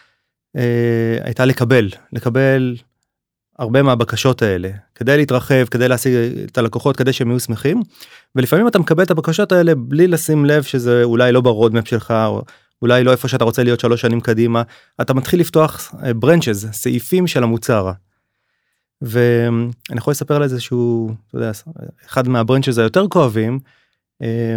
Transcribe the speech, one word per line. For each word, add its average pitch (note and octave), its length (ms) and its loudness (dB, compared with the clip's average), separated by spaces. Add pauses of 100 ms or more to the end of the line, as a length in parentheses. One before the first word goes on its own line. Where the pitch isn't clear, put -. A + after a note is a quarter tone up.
(580)
אה, A#2 680 0
הייתה B2 220 -2
לקבל, B2 440 2 (240)
לקבל B2+ 640 0 (840)
הרבה A#2+ 220 2
מהבקשות B2 600 0
האלה, F#2 280 -2 (260)
כדי C3 220 0
להתרחב, C3 540 2
כדי B2 160 0
להשיג B2+ 260 0 (320)
את - 120 -8
הלקוחות, B2 400 -2
כדי B2+ 160 0
שהם B2 160 -4
יהיו B2 100 0
שמחים. C#3 420 -4 (540)
ולפעמים D3+ 320 2
אתה A3 120 2
מקבל E3 240 2
את F#3+ 80 0
הבקשות E3 400 0
האלה E3+ 240 4
בלי C#3 320 0
לשים D#3 380 0
לב D3 180 4
שזה A#2+ 400 2
אולי A#2+ 280 4
לא B2 100 4
ברודמפ A#2 460 2
שלך, A2+ 240 -4
או A2 300 0 (400)
אולי B2 220 4
לא B2+ 80 4
איפה B2+ 160 0
שאתה A#2+ 160 0
רוצה A2+ 200 0
להיות A#2+ 160 2
שלוש A#2 220 0
שנים A#2 200 0
קדימה. A#2 400 0 (400)
אתה C3+ 120 -2
מתחיל C3 260 0
לפתוח, - 640 -2
אה, B2+ 100 -2
ברנצ'ז, A2+ 580 0
סעיפים B2+ 560 -2
של C3+ 160 -2
המוצר. A2 480 0 (1080)
ואני A#2+ 960 0
יכול C3 140 -4
לספר D3 240 -2
על D3 80 0
איזשהו, A#2+ 680 -4 (160)
אתה B2 100 -12
יודע, A#2 140 -6 (540)
אחד B2+ 220 -2
מהברנצ'ז B2+ 500 2
היותר A#2 300 2
כואבים, B2 520 0 (640)
אה, A2+ 360 -4